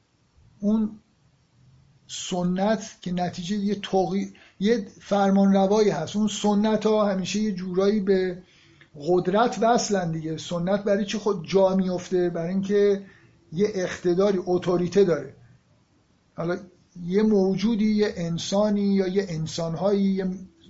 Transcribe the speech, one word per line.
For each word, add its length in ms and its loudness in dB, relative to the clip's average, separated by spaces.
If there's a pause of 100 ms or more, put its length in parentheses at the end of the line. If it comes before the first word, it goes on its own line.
(600)
اون 300 0 (1200)
سنت 920 -2
که 120 -8
نتیجه 460 -4
یه 160 -2
توقی-، 600 -2 (260)
یه 260 0 (140)
فرمانروایی 920 4
هست، 260 -4
اون 120 0
سنت 580 0
ها 240 2
همیشه 280 -2
یه 140 -2
جورایی 480 0
به 420 0 (680)
قدرت 540 2
وصلن 500 2
دیگه. 240 -6
سنت 480 -4
برای 220 0
چی 120 -4
خود 300 -2
جا 280 4
میفته؟ 540 0
برای 180 -6
اینکه 540 2 (500)
یه 220 0
اقتداری، 720 0
اتوریته 580 2
داره. 320 -2 (1000)
حالا 200 -4 (500)
یه 160 2
موجودی، 720 2
یه 220 0
انسانی 800 0
یا 140 2
یه 200 0
انسانهایی، 760 -2
یه، 280 0 (400)